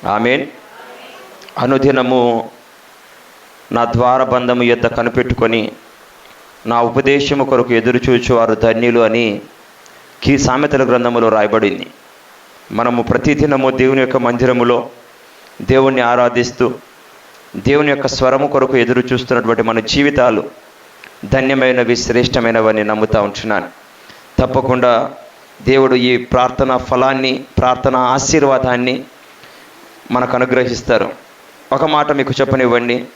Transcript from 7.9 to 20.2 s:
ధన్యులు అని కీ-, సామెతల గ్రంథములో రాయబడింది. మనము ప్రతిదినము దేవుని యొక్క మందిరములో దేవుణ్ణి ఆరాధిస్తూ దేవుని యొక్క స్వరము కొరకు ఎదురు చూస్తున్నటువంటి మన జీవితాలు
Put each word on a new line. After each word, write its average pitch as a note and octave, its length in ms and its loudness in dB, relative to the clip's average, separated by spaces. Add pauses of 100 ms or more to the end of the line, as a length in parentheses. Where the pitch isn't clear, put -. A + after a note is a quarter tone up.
ధన్యులు A#2 440 2
అని A2 420 0 (840)
కీ-, C#3 180 2
సామెతల C3+ 480 0
గ్రంథములో A#2+ 400 2
రాయబడింది. G#2 580 0 (840)
మనము A#2+ 300 -2
ప్రతిదినము C#3 680 0
దేవుని C3 320 2
యొక్క C3 160 0
మందిరములో A#2+ 720 0 (720)
దేవుణ్ణి C3 400 2
ఆరాధిస్తూ A#2+ 720 0 (840)
దేవుని C#3 340 0
యొక్క C#3 180 -2
స్వరము C3+ 400 0
కొరకు C3+ 300 0
ఎదురు A#2+ 220 2
చూస్తున్నటువంటి B2 600 -2
మన A2+ 180 0
జీవితాలు B2 640 0 (840)